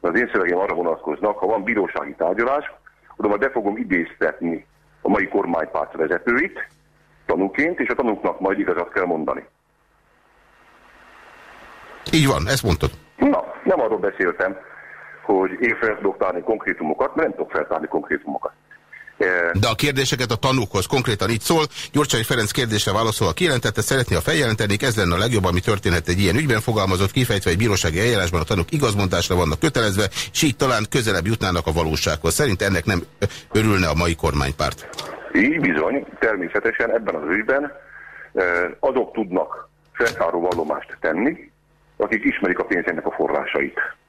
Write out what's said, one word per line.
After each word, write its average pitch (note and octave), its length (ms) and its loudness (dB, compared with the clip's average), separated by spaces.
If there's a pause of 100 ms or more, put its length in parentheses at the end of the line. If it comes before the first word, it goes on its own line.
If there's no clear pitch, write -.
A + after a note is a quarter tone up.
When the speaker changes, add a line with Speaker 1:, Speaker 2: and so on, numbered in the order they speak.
Speaker 1:
Az F2 140 0
én A#2 180 2
szövegeim F2 260 2
arra F#2+ 160 0
vonatkoznak, E2+ 640 -2
ha F#2 80 -2
van G#2+ 160 0
bírósági F#2 560 -2
tárgyalás, A#2 460 0 (520)
oda G#2+ 120 0
majd G#2 120 2
be C3+ 100 0
fogom G#2 260 -2
idéztetni E2+ 880 -2 (360)
a - 60 0
mai G2 200 2
kormánypárt E2+ 680 -2
vezetőit A#2+ 720 -2 (580)
tanúként, C#3 540 0
és - 80 -2
a B2 60 -2
tanúknak G#2 460 -2
majd F#2+ 180 0
igazat F2 340 -2
kell F#2+ 120 0
mondani. D#2 400 -4 (2750)
Speaker 2:
Így D#3 140 6
van, E2+ 220 2
ezt B2+ 140 0
mondtad. E2 280 0 (260)
Speaker 1:
Na, C#4 280 2 (200)
nem F3+ 160 2
arról A2 180 0
beszéltem, F#2+ 580 0 (680)
hogy F#2+ 260 4 (100)
én A2+ 200 2
fel G#2+ 160 0
tudok G2 220 -2
tárni F2+ 220 0
konkrétumokat, G2+ 720 -2
mert D#3+ 140 2
nem - 80 -6
tudok F#2 140 -6
feltárni D#2 360 -2
konkrétumokat. - 680 -4 (680)
Eh, F2+ 340 2
Speaker 2:
De G2+ 160 2
a A2 60 0
kérdéseket C3 560 0
a A#2 60 0
tanúkhoz, A#2+ 500 0
konkrétan G2+ 440 0
így A#2 100 0
szól, E3 240 4 (280)
Gyurcsány C#3+ 300 2
Ferenc A#2+ 280 0
kérdésre A2 420 0
válaszolva G#2+ 400 2
kijelentette, B2+ 480 0
szeretné, B2+ 340 2
ha E2 60 4
feljelentenék, A2+ 600 2
ez B2+ 140 2
lenne F2 180 2
a E2+ 40 0
legjobb, G#2+ 260 2
ami F2+ 160 2
történhet F2+ 480 0
egy F2+ 120 2
ilyen G2 160 4
ügyben, C3 240 2
fogalmazott, F#2+ 500 2
kifejtve, A2 400 0
egy E2+ 60 2
bírósági F#2 420 2
eljárásban F#2+ 420 2
a D#2 40 0
tanúk F2+ 280 -2
igazmondásra G2+ 640 0
vannak E2 240 2
kötelezve, G#2 460 2 (280)
és - 100 0
így C#3+ 140 2
talán A#2+ 340 2
közelebb G#2 360 0
jutnának F#2+ 400 0
a E2 60 0
valósághoz. D#2+ 640 0
Szerint A#2+ 280 0
ennek F#2+ 220 0
nem F#2 180 0 (500)
örülne G#2 360 4
a D2 60 2
mai E2+ 200 2
kormánypárt. C#2+ 760 -2 (440)
Speaker 1:
Így C3+ 280 2
bizony, G2 460 0 (120)
természetesen A2 720 0
ebben G#2 240 0
az D2 140 -6
ügyben, C3 440 0 (640)
eh, F#2 100 2 (360)
azok B2+ 320 0
tudnak F2+ 560 -4 (240)
feltáró F2+ 480 0
vallomást E2 600 -2
tenni, G#2 500 -2 (460)
akik G#2 280 -2
ismerik G2 340 0
a F2+ 60 0
pénzének F2 420 -2
a E2 100 -2
forrásait. D2 800 -2 (120)